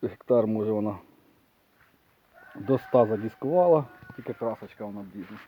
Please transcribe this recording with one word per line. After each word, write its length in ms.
Гектар, 440
може, 260
вона 260
до 200
ста 320
задіскувала, 800
тільки 160
красочка 520
вона 300
бідна. 340